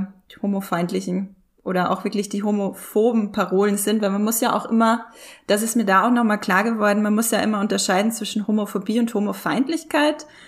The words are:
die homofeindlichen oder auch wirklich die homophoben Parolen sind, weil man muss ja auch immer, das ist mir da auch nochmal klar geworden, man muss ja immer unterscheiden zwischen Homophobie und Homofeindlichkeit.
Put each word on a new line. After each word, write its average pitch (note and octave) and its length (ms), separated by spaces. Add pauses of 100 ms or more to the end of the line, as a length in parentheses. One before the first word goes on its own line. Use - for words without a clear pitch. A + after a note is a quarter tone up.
(320)
die - 100
homofeindlichen F#3+ 960 (300)
oder F3+ 260
auch F#3 140
wirklich G3+ 240
die G3+ 140
homophoben G#3 880
Parolen G3 420
sind, G#3 260
weil G3+ 100
man G3+ 120
muss A3+ 160
ja A#3+ 160
auch - 120
immer, A3+ 400 (400)
das G#3 160
ist A3+ 120
mir A3+ 100
da F#3+ 200
auch B3 60
nochmal A3+ 280
klar G3 240
geworden, G#3+ 380
man G#3 140
muss A3+ 160
ja G#3+ 80
immer G#3 200
unterscheiden G3 540
zwischen G#3 340
Homophobie G#3+ 520
und A#3 140
Homofeindlichkeit. C4+ 1120 (200)